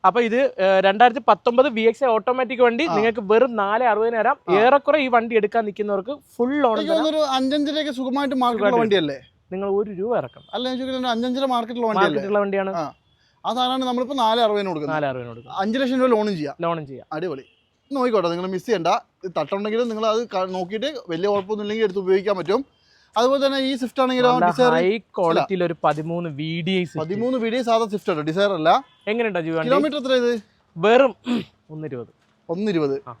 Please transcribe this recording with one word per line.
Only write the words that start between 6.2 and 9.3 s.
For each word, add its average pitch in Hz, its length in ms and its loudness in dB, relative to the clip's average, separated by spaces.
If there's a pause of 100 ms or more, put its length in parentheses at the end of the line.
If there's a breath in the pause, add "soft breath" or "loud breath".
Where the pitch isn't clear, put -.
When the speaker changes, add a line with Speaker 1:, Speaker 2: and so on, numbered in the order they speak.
Speaker 1:
ഫുൾ 269 240 0
ലോൺ 233 160 4
Speaker 2:
എനിക്ക് 311 140 -2
Speaker 1:
തരാം. 320 120 2
Speaker 2:
തോന്നുന്നു 311 240 0
ഒരു 269 80 -2
അഞ്ചഞ്ചരയൊക്കെ 285 560 -2
സുഖമായിട്ട് 262 440 -4
മാർക്കറ്റുള്ള 240 360 0
Speaker 1:
സുഖമായിട്ട് 226 240 2
Speaker 2:
വണ്ടിയല്ലേ? 143 240 -2 (320)